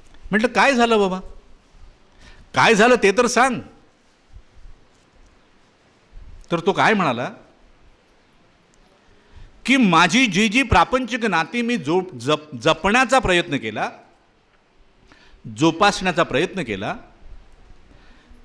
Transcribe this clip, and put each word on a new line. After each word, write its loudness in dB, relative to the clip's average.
म्हटलं, 0
"काय 2
झालं 2
बाबा? -2
काय 4
झालं 6
ते 4
तर 2
सांग." 0
तर -2
तो 0
काय 2
म्हणाला -2
की, 2
"माझी 4
जी 0
जी 0
प्रापंचिक 0
नाती -2
मी -2
जो-, -4
जप-, -4
जपण्याचा 2
प्रयत्न 0
केला, -8
जोपासण्याचा 0
प्रयत्न -4
केला, -8